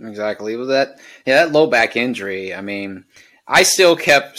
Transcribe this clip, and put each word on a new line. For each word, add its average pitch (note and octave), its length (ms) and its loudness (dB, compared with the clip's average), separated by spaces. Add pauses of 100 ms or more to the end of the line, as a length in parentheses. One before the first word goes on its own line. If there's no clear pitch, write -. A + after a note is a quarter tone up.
exactly. G#2+ 520 -8
Well, B2+ 100 -8
that, C3+ 320 -2 (260)
yeah, C3+ 200 2
that D#3+ 80 -2
low D3+ 160 4
back A#2 260 2
injury, G2 580 -6
I F#2 100 -10
mean, G2+ 420 -10 (420)
I E3+ 160 4
still F3 320 4
kept C#3+ 440 2